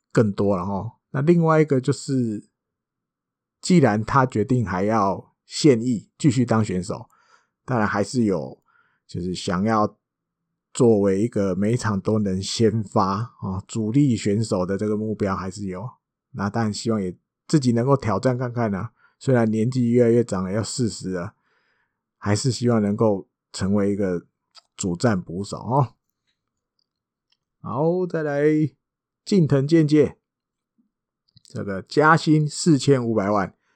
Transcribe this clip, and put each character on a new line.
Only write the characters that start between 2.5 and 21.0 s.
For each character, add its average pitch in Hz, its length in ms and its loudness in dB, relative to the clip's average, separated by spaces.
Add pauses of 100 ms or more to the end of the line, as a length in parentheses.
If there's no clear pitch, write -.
既 185 160 4
然 113 260 2
他 131 220 0
决 113 180 -2
定 123 220 -2
还 92 180 -4
要 101 520 -2 (100)
现 127 340 2
役 120 380 -4
继 147 140 2
续 120 120 2
当 113 220 0
选 92 180 -4
手， - 240 -12 (560)
当 127 140 -4
然 107 100 2
还 104 160 -2
是 123 200 -2
有 82 360 -2 (480)
就 85 140 -10
是 90 140 -6
想 92 280 -4
要 107 340 0 (760)
作 113 280 4
为 98 200 2
一 117 60 0
个 98 280 -2
每 104 180 0
一 123 40 0
场 101 240 -4
都 107 160 -2
能 95 240 -2
先 110 420 0
发， 101 580 -2
哦， 95 260 -6
主 110 240 -6
力 135 260 2
选 104 260 0
手 95 220 -2
的 98 100 -4
这 104 120 -4
个 107 100 -2
目 110 160 -4
标 98 220 -2
还 95 160 -8
是 202 160 -10
有。 180 200 -10 (440)
那 101 180 -6
当 117 140 -2
然 104 100 -2
希 - 160 -6
望 110 100 0
也 90 160 -6 (320)
自 160 120 2
己 127 120 2
能 117 140 0
够 139 100 2
挑 101 240 -2
战 127 180 0
看 123 140 -6
看 113 220 -2
啊， 95 180 -6 (280)
虽 135 140 0
然 113 160 4
年 110 200 0
纪 127 220 0
越 120 120 6
来 117 60 4
越 117 140 4
长 92 200 -6
了， 92 80 -4
要 110 120 -2
四 113 260 -4
十 - 220 -10